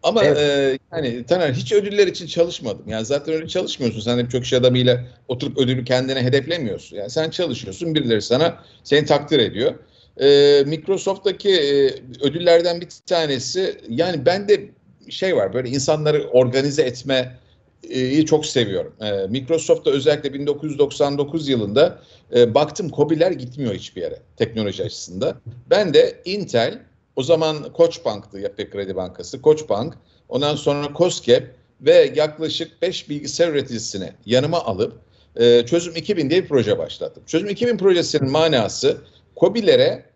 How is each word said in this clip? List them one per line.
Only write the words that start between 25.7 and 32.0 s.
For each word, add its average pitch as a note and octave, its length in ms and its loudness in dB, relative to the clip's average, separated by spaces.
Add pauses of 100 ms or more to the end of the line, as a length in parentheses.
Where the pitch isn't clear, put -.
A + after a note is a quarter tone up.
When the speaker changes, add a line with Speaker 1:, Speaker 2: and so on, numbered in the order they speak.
Speaker 1:
de - 320 4
Intel, F3+ 540 -2 (360)
o B2+ 80 -4
zaman D#3 500 0
Koç E3+ 320 2
Bank'tı, G2+ 340 -6
Yapı G2 300 -8
Kredi G2 260 -6
Bankası, F#2 460 -10
Koç D3+ 280 2
Bank, A2+ 240 -2 (360)
ondan C#3+ 260 -2
sonra C#3+ 380 -2
Koskep C3+ 640 0 (260)
ve D3+ 340 6